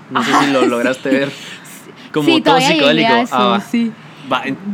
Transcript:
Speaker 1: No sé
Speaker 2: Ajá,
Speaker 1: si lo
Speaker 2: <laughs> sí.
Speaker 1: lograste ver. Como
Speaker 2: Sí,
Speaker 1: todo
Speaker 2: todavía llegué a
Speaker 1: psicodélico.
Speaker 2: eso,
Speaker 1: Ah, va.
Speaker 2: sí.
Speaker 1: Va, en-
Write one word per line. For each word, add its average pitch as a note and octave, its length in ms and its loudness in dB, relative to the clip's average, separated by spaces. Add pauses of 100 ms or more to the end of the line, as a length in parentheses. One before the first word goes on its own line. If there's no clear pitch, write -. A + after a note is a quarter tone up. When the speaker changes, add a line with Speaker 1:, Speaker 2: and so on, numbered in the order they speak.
(100)
Speaker 1:
No B2+ 120 0
sé - 100 -2
Speaker 2:
Ajá, - 120 2
Speaker 1:
si C#3 80 0
lo C3 80 2
Speaker 2:
<laughs> - 20 2
sí. B2+ 60 2
Speaker 1:
lograste B2 420 -2
ver. C#3 220 0 (800)
Como D4 140 -2
Speaker 2:
Sí, E4+ 140 4
Speaker 1:
todo C#4+ 160 4
Speaker 2:
todavía C4 140 2
llegué D#4+ 100 2
a C#4 60 4 (200)
Speaker 1:
psicodélico. A3+ 80 2
Speaker 2:
eso, A#3+ 220 0
Speaker 1:
Ah, B2 100 4
va. B2 140 2
Speaker 2:
sí. A#3 320 -2 (380)
Speaker 1:
Va, B2+ 140 0
en- C3+ 120 -6 (180)